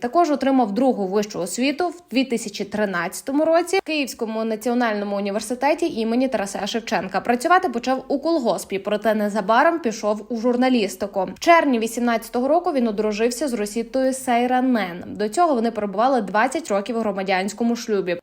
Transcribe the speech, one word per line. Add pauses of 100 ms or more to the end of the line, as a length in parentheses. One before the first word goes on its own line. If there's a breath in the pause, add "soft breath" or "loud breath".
Також
отримав
другу
вищу
освіту
в
дві
тисячі
тринадцятому
році
в
Київському
національному
університеті
імені
Тараса
Шевченка.
Працювати
почав
у
колгоспі,
проте
незабаром
пішов
у
журналістику.
В
червні
вісімнадцятого
року
він
одружився
з
Росітою
Сайранен.
До
цього
вони
перебували
двадцять
років
у
громадянському
шлюбі.